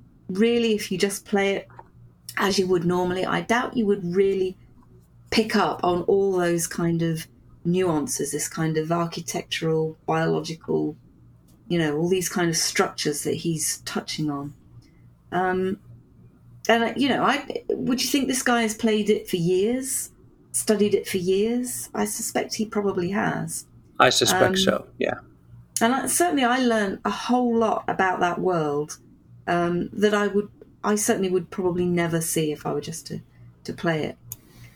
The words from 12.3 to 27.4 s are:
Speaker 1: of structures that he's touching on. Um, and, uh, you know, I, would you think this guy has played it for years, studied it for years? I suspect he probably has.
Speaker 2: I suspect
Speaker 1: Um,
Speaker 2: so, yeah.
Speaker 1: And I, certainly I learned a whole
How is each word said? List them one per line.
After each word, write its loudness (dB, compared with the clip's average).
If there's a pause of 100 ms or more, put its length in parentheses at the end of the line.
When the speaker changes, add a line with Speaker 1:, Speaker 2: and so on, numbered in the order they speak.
Speaker 1:
of 0
structures -2
that -2
he's -4
touching -6
on. -6 (800)
Um, 0 (880)
and, 4
uh, -2
you 2
know, 2
I, 0
would -2
you -2
think 2
this -2
guy 2
has 0
played 2
it 2
for 0
years, 0 (400)
studied 2
it 2
for -2
years? 0
I -2
suspect -4
he -2
probably -2
has. -4 (340)
Speaker 2:
I 8
suspect 4
Speaker 1:
Um, 4
Speaker 2:
so, -2 (100)
yeah. -4 (640)
Speaker 1:
And 2
I, -4
certainly 0
I 2
learned 0
a -2
whole 0